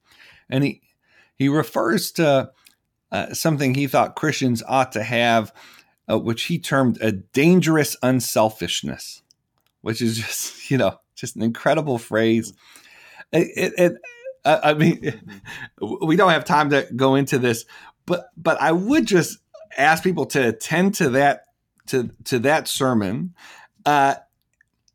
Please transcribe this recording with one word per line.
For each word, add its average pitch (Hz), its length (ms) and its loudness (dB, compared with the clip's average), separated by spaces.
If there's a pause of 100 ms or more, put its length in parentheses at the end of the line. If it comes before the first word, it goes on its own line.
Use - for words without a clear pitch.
(500)
and 131 140 0
he, - 180 -4 (540)
he 135 140 0
refers 156 640 -2
to, 139 380 2 (600)
uh, - 220 -6
something 143 400 0
he 139 140 -2
thought 127 280 0
Christians 131 520 -2
ought 131 260 0
to 107 100 -4
have, 117 500 0 (560)
uh, 110 80 2
which 113 260 -4
he 175 160 -4
termed 131 420 0
a 110 100 0
dangerous 156 920 2
unselfishness, - 1200 -2 (600)
which 117 200 -6
is 113 160 0
just, - 540 -8
<laughs> - 0 -
you 135 60 2
know, 98 220 0 (160)
just - 200 -12
an 113 60 -8
incredible 139 560 -2
phrase. 113 560 0 (800)
It, 165 240 2
it, - 220 -4
it, 175 160 4 (520)
I, 151 260 2
I - 20 2
mean, 151 480 0 (320)
<laughs> - 260 -18
w-, 107 260 -6
we 160 100 2
don't 185 160 4
have 151 140 0
time 151 260 2
to 139 240 2
go 135 200 4
into 139 220 0
this, 135 280 0 (400)
but, 175 300 -4
but 165 260 -2
I 147 100 2
would 220 340 2
just 175 340 0 (380)
ask 156 260 2
people 170 240 0
to 131 220 2
attend 170 460 0
to 160 160 0
that, 139 340 2 (420)
to, 120 240 -2 (140)
to 127 140 0
that 139 280 0
sermon, 127 640 -2 (520)
uh, 139 300 4 (800)